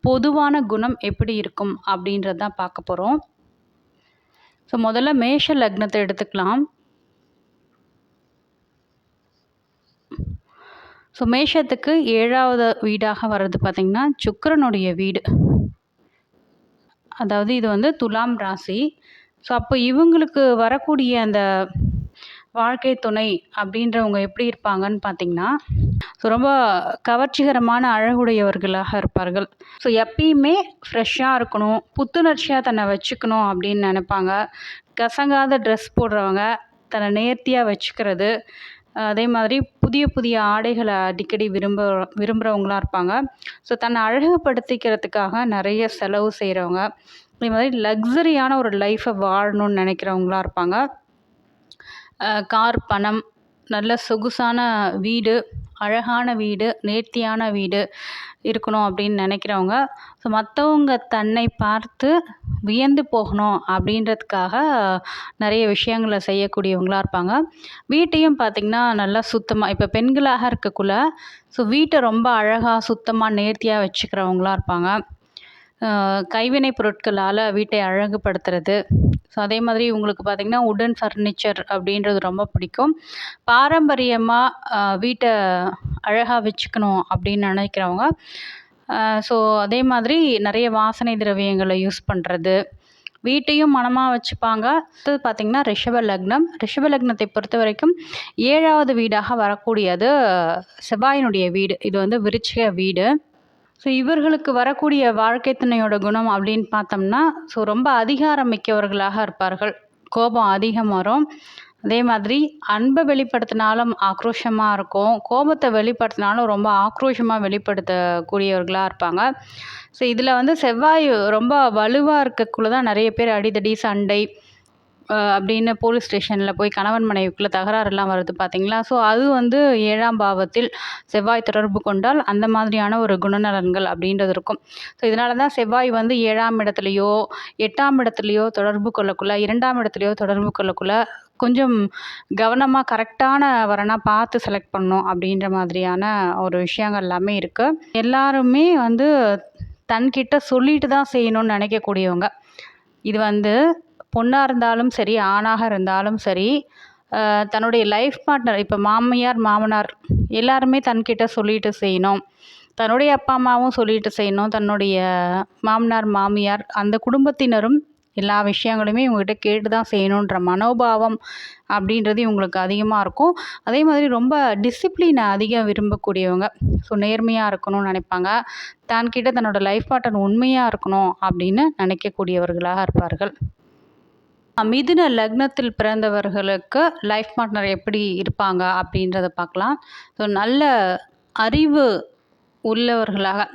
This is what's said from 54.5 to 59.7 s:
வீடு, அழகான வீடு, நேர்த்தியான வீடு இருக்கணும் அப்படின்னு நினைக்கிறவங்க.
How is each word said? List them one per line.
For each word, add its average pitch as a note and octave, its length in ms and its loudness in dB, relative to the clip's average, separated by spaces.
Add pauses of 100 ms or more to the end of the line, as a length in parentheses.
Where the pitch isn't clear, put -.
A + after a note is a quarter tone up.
வீடு, A3 360 0 (440)
அழகான A#3 560 -2
வீடு, G#3+ 480 -4
நேர்த்தியான A3 680 -4
வீடு G3+ 300 -2 (640)
இருக்கணும் A3 400 -2
அப்படின்னு G#3 340 -2
நினைக்கிறவங்க. G3 580 -2 (400)